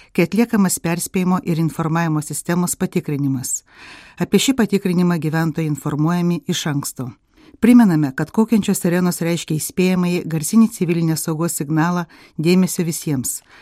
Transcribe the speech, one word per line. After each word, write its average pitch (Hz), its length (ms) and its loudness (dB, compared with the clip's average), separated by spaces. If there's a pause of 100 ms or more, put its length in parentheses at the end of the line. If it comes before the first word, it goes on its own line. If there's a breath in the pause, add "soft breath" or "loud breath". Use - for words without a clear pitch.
(160 loud breath)
kai 180 80 4
atliekamas 208 560 2
perspėjimo 180 640 -2
ir 160 160 0
informavimo 165 640 0
sistemos 175 560 -4
patikrinimas. 143 840 -4 (500 loud breath)
Apie 185 240 0
šį 269 160 0
patikrinimą 180 640 0
gyventojai 160 480 -2
informuojami 156 720 0 (100)
iš 175 140 -4 (100)
anksto. 139 380 -6 (500 loud breath)
Primename, 185 560 6
kad 156 160 -4
kaukiančios 214 480 0
sirenos 180 400 0
reiškia 170 400 -2
įspėjamąjį 180 720 0
garsinį 214 460 2
civilinės 165 500 0
saugos 165 320 -4
signalą 165 460 0 (340 loud breath)
„Dėmesio 175 480 2
visiems“. 147 540 -4 (200 soft breath)